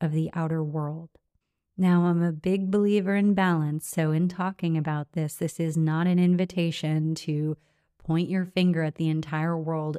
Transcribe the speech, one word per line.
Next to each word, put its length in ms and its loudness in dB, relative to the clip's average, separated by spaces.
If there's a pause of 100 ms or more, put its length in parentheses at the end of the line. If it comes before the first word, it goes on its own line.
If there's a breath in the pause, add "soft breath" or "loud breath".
of 100 0
the 220 0
outer 300 -2
world. 460 -6 (680)
Now, 260 6
I'm 180 2
a 120 0
big 360 -2
believer 460 2
in 180 2
balance, 540 0
so 240 0
in 160 2
talking 500 -2
about 360 -4
this, 220 -4
this 260 -6
is 160 -2
not 300 2
an 120 4
invitation 960 0
to 400 -4 (420)
point 320 -2
your 160 -2
finger 360 2
at 140 -2
the 120 -2
entire 480 -2
world 440 -4